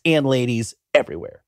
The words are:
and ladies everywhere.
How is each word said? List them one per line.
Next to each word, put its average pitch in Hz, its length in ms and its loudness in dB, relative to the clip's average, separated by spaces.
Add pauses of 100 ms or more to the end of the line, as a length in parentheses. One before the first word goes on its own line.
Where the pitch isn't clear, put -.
and 156 220 2
ladies 120 480 -2 (180)
everywhere. - 560 -2